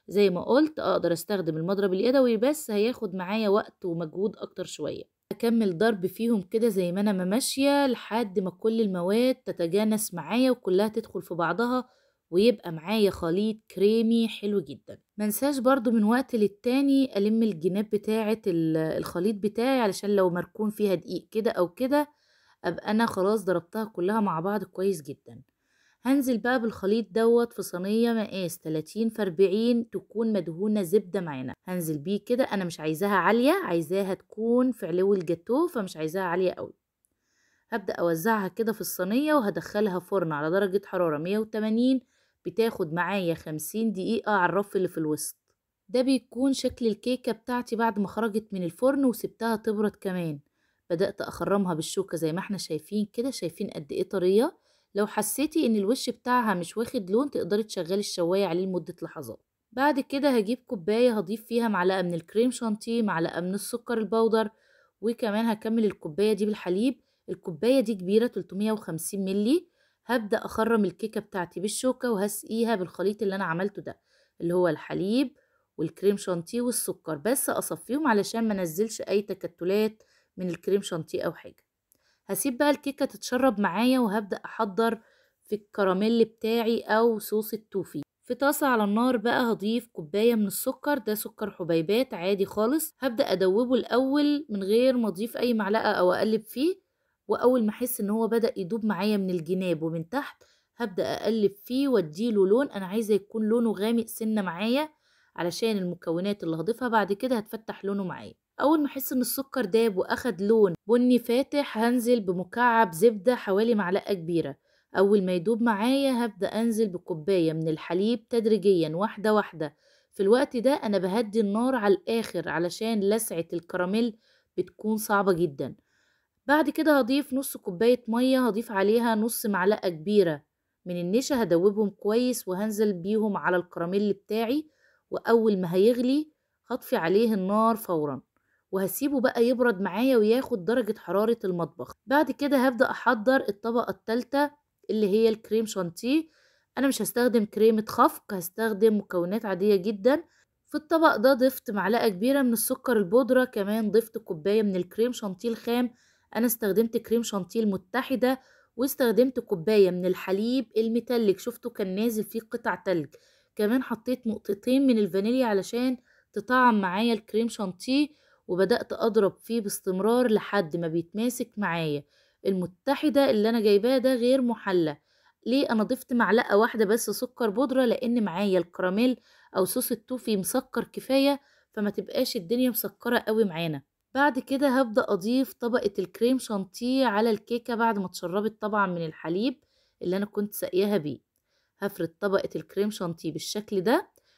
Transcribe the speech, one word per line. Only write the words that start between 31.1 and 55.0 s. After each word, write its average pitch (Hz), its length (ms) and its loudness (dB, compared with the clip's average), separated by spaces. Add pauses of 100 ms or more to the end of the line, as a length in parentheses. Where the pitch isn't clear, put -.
معانا. 131 320 -8 (140)
هنزل 165 300 -4
بيه 185 280 -4
كده، 247 180 0
انا 202 200 -2
مش 170 160 -8
عايزاها 160 360 -2
عالية، 220 360 4 (120)
عايزاها 185 500 -2
تكون 240 580 0
في - 140 -8
علو 180 280 2
الجاتوه، 190 540 0
فمش 196 300 -8
عايزاها 160 260 -4
عالية 180 280 0
قوي. - 220 -10 (960)
هبدأ 226 240 -6
اوزعها 185 540 0
كده 214 260 -4
في - 80 -10
الصينية 220 520 -2
وهدخلها 202 680 0
فرن 175 320 -2
على 151 200 -2
درجة 196 340 0
حرارة 170 320 -2
مية 180 200 -2
وتمانين، 220 640 0 (460)
بتاخد 196 480 -2
معايا 175 400 -2
خمسين 165 580 -6
دقيقة 196 400 -4
على 185 180 2
الرف 202 260 -2
اللي 185 120 0
في 175 100 -10
الوسط. 151 380 -4 (540)
ده 240 120 0
بيكون 262 520 0
شكل 247 340 -2
الكيكة 247 440 -2
بتاعتي 247 440 -6
بعد 220 240 0
ما 196 80 0
خرجت 214 440 -4
من 185 120 -6
الفرن 262 420 0
وسبتها 226 500 -2
تبرد 214 460 -2
كمان. 170 380 -4 (500)
بدأت 175 320 -2
اخرمها 180 520 -2
بالشوكة 175 440 -6
زي 156 160 -2
ما 180 60 -4
احنا 190 180 -6
شايفين 202 560 -6
كده، 247 180 -4
شايفين 185 380 -8
قد 147 220 -12
ايه - 180 -4
طرية. 196 480 2 (380)
لو 202 120 0